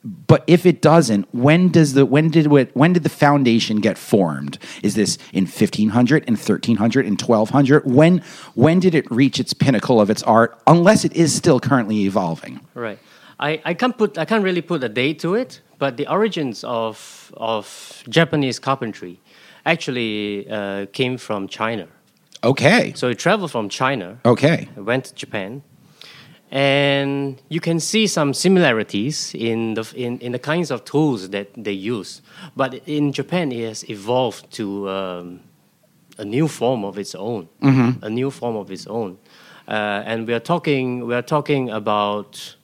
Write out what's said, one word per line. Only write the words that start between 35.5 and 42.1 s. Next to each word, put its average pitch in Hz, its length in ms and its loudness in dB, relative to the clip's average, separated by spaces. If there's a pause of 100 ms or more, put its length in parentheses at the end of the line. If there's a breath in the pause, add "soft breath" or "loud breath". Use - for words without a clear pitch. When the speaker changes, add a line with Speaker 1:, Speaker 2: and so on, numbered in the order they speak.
Speaker 2:
a 110 80 -12
new 131 240 -2
form 117 380 -2
of 98 120 -10
its 98 160 -10
own. 101 360 -8 (100)
Speaker 1:
Mm-hmm. 127 420 2
Speaker 2:
A 107 60 -10
new 127 220 -4
form 120 260 -6
of 98 140 -10
its 92 160 -12
own. 101 320 -8 (500 soft breath)
Uh, 104 380 -4
and 113 200 -6
we 117 60 -4
are 117 80 -2
talking, 127 640 -2
we 120 80 -4
are 123 60 0
talking 143 480 -2
about 104 960 -4